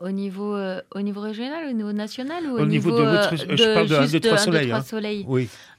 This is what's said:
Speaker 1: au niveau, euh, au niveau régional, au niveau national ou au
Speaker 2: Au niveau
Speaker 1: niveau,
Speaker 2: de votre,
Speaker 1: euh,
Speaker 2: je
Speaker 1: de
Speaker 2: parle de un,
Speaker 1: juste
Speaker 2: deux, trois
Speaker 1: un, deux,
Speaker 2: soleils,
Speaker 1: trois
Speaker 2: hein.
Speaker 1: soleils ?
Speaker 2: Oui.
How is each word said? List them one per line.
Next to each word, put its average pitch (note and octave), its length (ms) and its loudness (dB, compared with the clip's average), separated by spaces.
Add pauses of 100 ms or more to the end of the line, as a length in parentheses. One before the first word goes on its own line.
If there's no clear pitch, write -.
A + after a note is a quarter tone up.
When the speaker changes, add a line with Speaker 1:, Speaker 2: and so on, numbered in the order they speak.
Speaker 1:
au F#3 100 -6
niveau, G3 440 -4
euh, F#3 260 -4 (140)
au G3 60 -6
niveau G3+ 200 -4
régional, B3 480 -8
au B3+ 40 -6
niveau G#3 200 -4
national B3+ 540 -6
ou B3+ 100 -2
au - 40 0
Speaker 2:
Au - 40 2
niveau D3 260 2
Speaker 1:
niveau, A#3 120 4
Speaker 2:
de A3+ 60 4
votre, G#3 260 4
Speaker 1:
euh, - 20 -2 (180)
Speaker 2:
je A3+ 80 4
Speaker 1:
de A3 100 4
Speaker 2:
parle - 140 4
de D3+ 80 4
un, C#3+ 60 6
Speaker 1:
juste D3 120 2
Speaker 2:
deux, E3 80 4
trois A3+ 120 4
Speaker 1:
un, - 120 4
deux, F3+ 60 2
Speaker 2:
soleils, D3+ 160 4
Speaker 1:
trois A2 120 0
Speaker 2:
hein. - 40 -4
Speaker 1:
soleils ? G#3+ 440 -6
Speaker 2:
Oui. B2+ 200 2 (320)